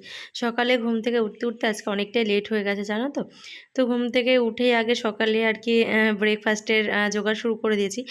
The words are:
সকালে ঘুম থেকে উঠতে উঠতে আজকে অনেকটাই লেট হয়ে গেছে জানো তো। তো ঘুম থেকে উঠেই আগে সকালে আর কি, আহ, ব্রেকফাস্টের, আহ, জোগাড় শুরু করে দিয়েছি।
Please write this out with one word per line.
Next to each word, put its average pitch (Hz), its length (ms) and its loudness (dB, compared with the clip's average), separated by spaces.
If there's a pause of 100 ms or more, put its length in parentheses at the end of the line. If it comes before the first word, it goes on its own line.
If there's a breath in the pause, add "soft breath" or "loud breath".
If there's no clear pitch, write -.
(340 loud breath)
সকালে 240 440 0
ঘুম 226 240 0
থেকে 240 180 0
উঠতে 214 260 -4
উঠতে 233 200 -4
আজকে 208 240 -2
অনেকটাই 202 340 0
লেট 202 240 0
হয়ে 208 160 -2
গেছে 202 200 -2
জানো 214 260 -4
তো। 277 120 -6 (480 loud breath)
তো - 160 -2
ঘুম 240 240 0
থেকে 240 280 2
উঠেই 240 360 2
আগে 226 200 2
সকালে 220 520 0
আর 220 140 0
কি, 233 200 0
আহ, 220 380 4
ব্রেকফাস্টের, 214 680 0
আহ, 208 240 0
জোগাড় 208 260 0
শুরু 226 180 -2
করে 220 220 0
দিয়েছি। 202 240 -2 (100)